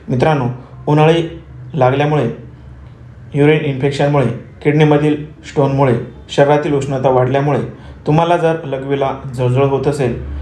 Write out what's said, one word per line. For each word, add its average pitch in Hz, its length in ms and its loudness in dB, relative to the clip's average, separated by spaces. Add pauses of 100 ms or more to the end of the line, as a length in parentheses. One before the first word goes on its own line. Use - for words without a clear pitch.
मित्रांनो, 139 360 2 (440)
उन्हाळी 156 520 2 (340)
लागल्यामुळे, 139 560 2 (1040)
urine 151 300 4
इन्फेक्शनमुळे, 139 640 0 (360)
किडनीमधील 151 600 2
स्टोनमुळे, 135 720 0 (360)
शरीरातील 147 440 2
उष्णता 135 340 -2
वाढल्यामुळे 127 520 2 (460)
तुम्हाला 165 300 2
जर 165 280 0
लघवीला 135 500 -4 (200)
जळजळ 123 300 0
होत 135 220 0
असेल, 135 560 -2